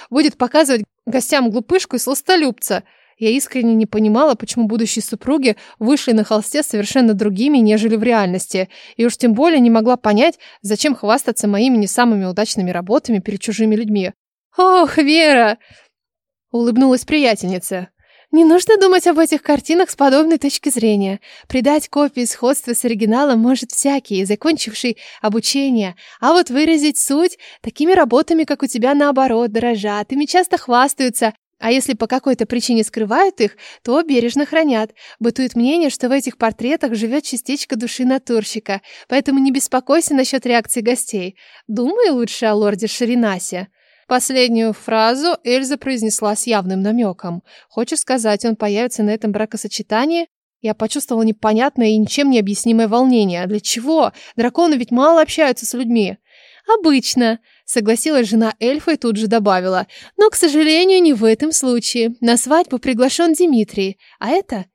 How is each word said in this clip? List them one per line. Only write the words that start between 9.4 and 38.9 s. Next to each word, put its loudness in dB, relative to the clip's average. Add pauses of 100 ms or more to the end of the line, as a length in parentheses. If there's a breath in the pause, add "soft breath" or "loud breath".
не 6
могла 2
понять, 2 (220 loud breath)
зачем -2
хвастаться -2
моими 2
не 0
самыми 0
удачными -4
работами -2
перед -8
чужими 0
людьми. -2 (440)
"Ох, 4
Вера!" 4 (960 soft breath)
улыбнулась 2
приятельница. -2 (420 soft breath)
"Не 6
нужно 4
думать 4
об 4
этих 0
картинах 0
с -12
подобной 2
точки -4
зрения. 0 (280 loud breath)
Придать 0
копии -2
сходства -4
с -4
оригиналом 0
может 0
всякий, -2
закончивший -4 (240 loud breath)
обучение. -2 (260 loud breath)
А 4
вот 2
выразить 0
суть -2 (220 loud breath)
такими -2
работами, 2
как -4
у -4
тебя, -2
наоборот, 0
дорожат. -4
Ими -2
часто 0
хвастаются. 0 (260)
А -2
если 0
по -4
какой-то -2
причине -2
скрывают 0
их, -2 (260 loud breath)
то 0
бережно 0
хранят. 0 (280 loud breath)
Бытует -4
мнение, 2
что -4
в -2
этих -2
портретах -2
живет -4
частичка -6
души -6
натурщика. -4 (280 loud breath)